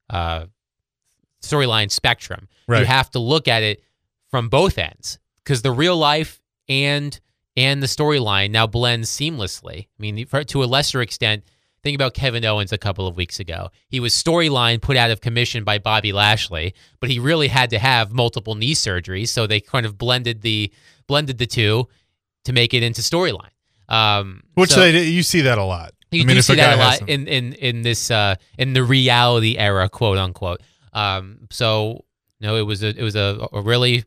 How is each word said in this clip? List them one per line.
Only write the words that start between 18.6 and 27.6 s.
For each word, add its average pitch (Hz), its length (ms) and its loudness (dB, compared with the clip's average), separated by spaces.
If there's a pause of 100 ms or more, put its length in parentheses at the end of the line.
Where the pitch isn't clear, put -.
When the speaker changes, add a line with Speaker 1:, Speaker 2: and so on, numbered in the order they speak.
Speaker 1:
surgeries, 92 540 -4
so 113 180 -2
they 104 140 2
kind 120 260 -4
of 104 120 -10
blended 120 460 -4
the, 107 280 -2 (360)
blended 139 320 -2
the 123 60 -2
two 113 440 0 (560)
to 127 80 -4
make 120 200 2
it 120 100 4
into 117 180 -2
storyline. 139 480 -2 (400)
Um, 104 540 0 (100)
Speaker 2:
Which 185 160 4
Speaker 1:
so - 100 6
Speaker 2:
they, 175 240 6
you 165 200 0
see 170 180 0
that 127 160 2
a 98 80 0
lot. 87 260 -8 (180)
Speaker 1:
You 165 120 0
Speaker 2:
I 123 40 2
mean, 131 100 6
Speaker 1:
do - 40 6
Speaker 2:
if - 60 4
Speaker 1:
see 135 80 4
Speaker 2:
a - 40 4
Speaker 1:
that 147 60 6
Speaker 2:
guy 120 100 6
Speaker 1:
a 117 40 4
lot 127 140 6
Speaker 2:
has 139 80 0
some 101 100 -8
Speaker 1:
in, 143 180 -2
in, 131 260 -4
in 120 280 -4